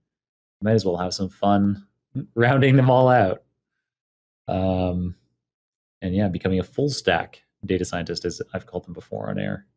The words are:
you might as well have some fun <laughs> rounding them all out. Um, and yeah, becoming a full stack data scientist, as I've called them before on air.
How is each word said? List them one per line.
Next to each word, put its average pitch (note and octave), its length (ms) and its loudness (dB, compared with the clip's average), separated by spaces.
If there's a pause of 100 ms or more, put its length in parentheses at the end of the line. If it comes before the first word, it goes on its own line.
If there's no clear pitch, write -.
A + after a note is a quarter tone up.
(600)
you G#2 60 -4
might A2 80 4
as G#2 100 2
well F2 120 0
have F2+ 180 -4
some F#2+ 140 -6
fun G2+ 580 0 (240)
<laughs> - 260 -10
rounding C3 400 4
them C3 140 4
all B2+ 180 6
out. A2 340 4 (1040)
Um, F2+ 680 -2 (880)
and F#2 140 -4
yeah, G2+ 140 0
becoming F#2 300 -2
a F2+ 60 -2
full C#3+ 240 -4
stack - 540 -4 (240)
data F#2 180 -2
scientist, F2 400 -8
as F2 160 -6 (140)
I've F2+ 120 -10
called F2+ 200 -10
them F2 80 -16
before G#1 340 -12
on G1+ 100 -6
air. G1+ 280 -8 (100)